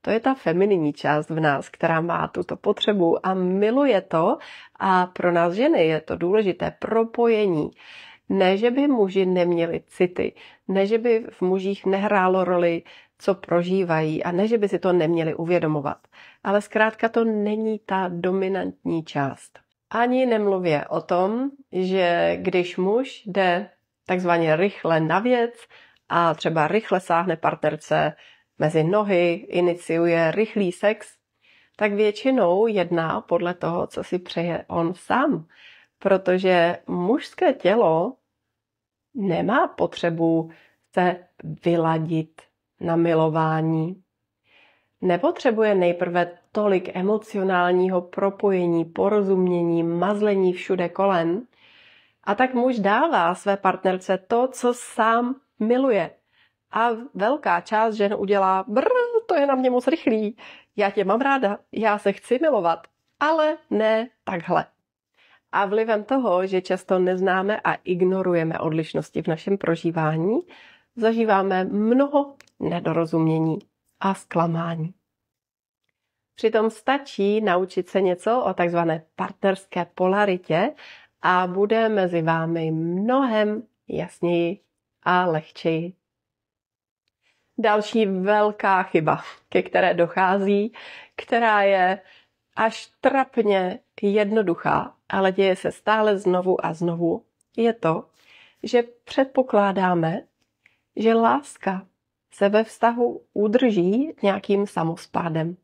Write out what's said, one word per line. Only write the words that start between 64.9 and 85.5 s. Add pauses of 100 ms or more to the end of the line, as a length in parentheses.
A
vlivem
toho,
že
často
neznáme
a
ignorujeme
odlišnosti
v
našem
prožívání, (560)
zažíváme
mnoho (260)
nedorozumění (420)
a
zklamání. (1400)
Přitom
stačí
naučit
se
něco
o
takzvané (120)
partnerské
polaritě (480)
a
bude
mezi
vámi
mnohem (260)
jasněji (420)
a
lehčeji. (1700)